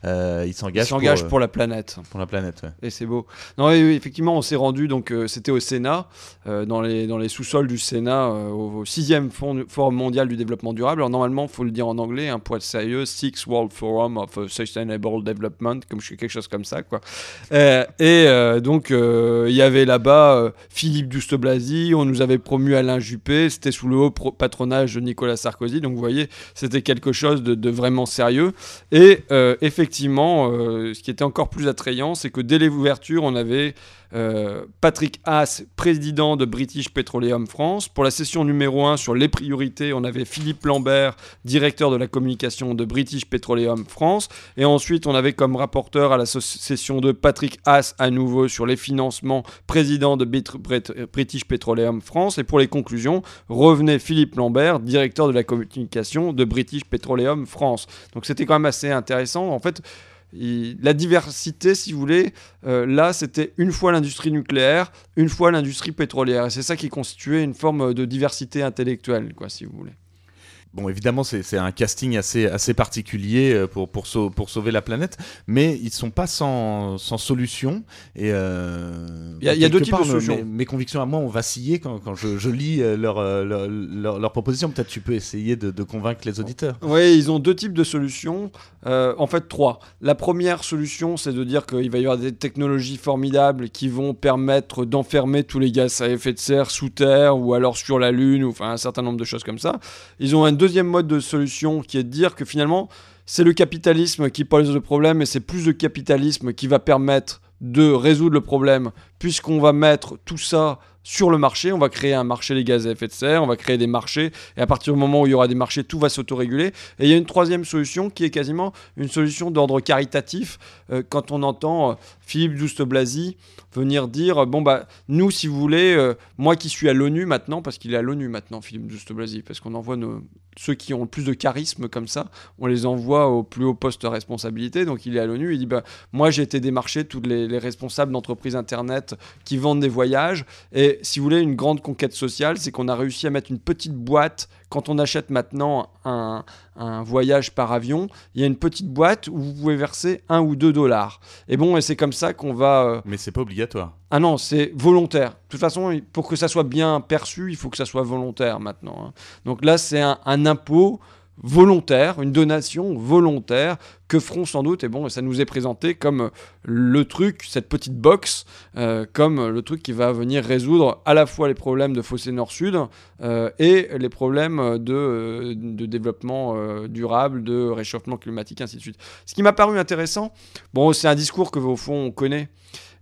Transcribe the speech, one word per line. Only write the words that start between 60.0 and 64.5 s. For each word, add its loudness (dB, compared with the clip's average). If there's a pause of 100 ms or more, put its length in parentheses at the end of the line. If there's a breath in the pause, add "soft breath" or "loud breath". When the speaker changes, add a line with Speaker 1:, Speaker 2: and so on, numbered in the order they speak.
Speaker 2:
il, -6
la 4
diversité, 0
si -6
vous -6
voulez, 2 (320 loud breath)
euh, 0
là, 2
c'était -6
une 0
fois 2
l'industrie -2
nucléaire, 2 (240 soft breath)